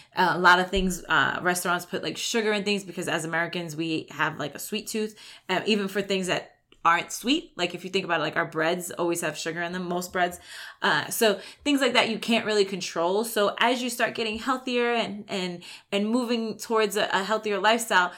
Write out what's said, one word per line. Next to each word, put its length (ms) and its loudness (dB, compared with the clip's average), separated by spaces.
uh, 180 4
a 40 0
lot 200 8
of 120 0
things, 400 0
uh, 320 2
restaurants 420 0
put, 180 -6
like, 140 -4
sugar 380 0
in 100 -2
things 200 0
because 220 -8
as 200 -2
Americans, 500 -4
we 340 -2
have, 280 -2
like, 160 -6
a 40 -12
sweet 280 -6
tooth, 280 -4
uh, 160 2
even 220 2
for 120 -2
things 280 -2
that 240 -4
aren't 280 2
sweet. 420 -2
Like, 200 -2
if 100 -10
you 60 -10
think 160 0
about 140 2
it, 40 0
like, 120 -4
our 100 2
breads 460 -2
always 280 0
have 160 -4
sugar 240 -4
in 120 -4
them, 140 -6
most 240 -4
breads. 300 0
Uh, 300 2
so 280 2
things 180 2
like 100 2
that 160 4
you 100 -2
can't 280 0
really 180 4
control. 600 0
So 340 2
as 240 2
you 80 -2
start 240 -2
getting 240 -4
healthier 560 -2
and, 340 -4
and, 340 -6
and 160 2
moving 480 0
towards 400 0
a, 160 0
a 120 2
healthier 360 -2
lifestyle, 580 4